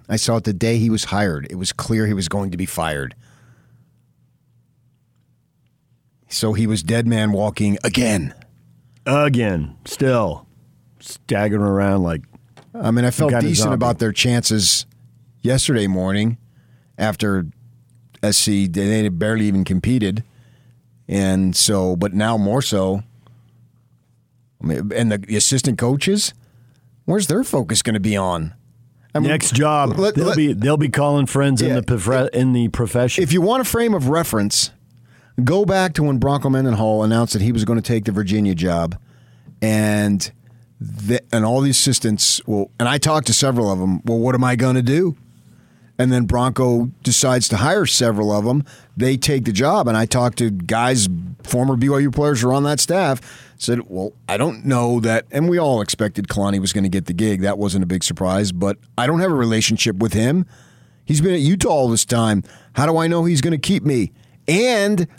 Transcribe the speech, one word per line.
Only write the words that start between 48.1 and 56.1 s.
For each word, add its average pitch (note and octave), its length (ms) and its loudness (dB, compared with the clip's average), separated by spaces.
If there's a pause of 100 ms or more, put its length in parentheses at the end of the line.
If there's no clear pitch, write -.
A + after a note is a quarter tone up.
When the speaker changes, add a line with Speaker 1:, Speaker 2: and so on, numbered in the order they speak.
Speaker 1:
of G#2 140 0
them. C3+ 180 0 (320)
They C3 220 0
take C3+ 280 0
the A#2+ 60 -2
job, C#3 360 2
and A2+ 100 2
I A2+ 80 2
talked B2 340 0
to A#2 120 0
guys, A2 580 0 (340)
former B2+ 320 0
B B2 140 2
Y C#3 100 2
U C#3 120 0
players C#3+ 300 0
who B2 80 2
are B2+ 40 2
on C#3 100 2
that C#3+ 160 0
staff, E3+ 400 0 (380)
said, A#2+ 300 -2
"Well, F#2 260 -8 (160)
I G2 80 -2
don't A#2 280 -2
know A#2+ 340 0
that," A2+ 320 0
and D3+ 180 0
we F3 80 2
all C#3 240 2
expected G2+ 460 -4